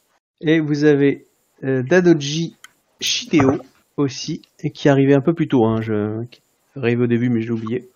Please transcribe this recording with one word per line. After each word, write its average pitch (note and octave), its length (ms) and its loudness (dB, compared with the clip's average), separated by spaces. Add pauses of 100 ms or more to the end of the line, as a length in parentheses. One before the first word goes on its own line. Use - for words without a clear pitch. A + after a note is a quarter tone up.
(400)
Et D#3+ 200 2
vous D3 240 -2
avez, C#3+ 420 2 (380)
euh, C3 180 -2
Dadoji D#3+ 720 0 (440)
Shideo - 580 0 (380)
aussi, D3 460 -6 (180)
et D3 100 -6
qui - 180 -2
est - 20 6
arrivé C#3 240 4
un C#3 60 4
peu E3 140 0
plus - 140 -4
tôt, A#2+ 160 2
hein, A2 160 0
je, G#2+ 440 -4
qui - 160 -20 (340)
est C#3 40 -18
arrivé A#2+ 240 -2
au B2 40 2
début, A#2+ 220 0
mais A#2 120 0
je A2+ 60 -6
l'ai A#2 120 -4
oublié. A2 380 -8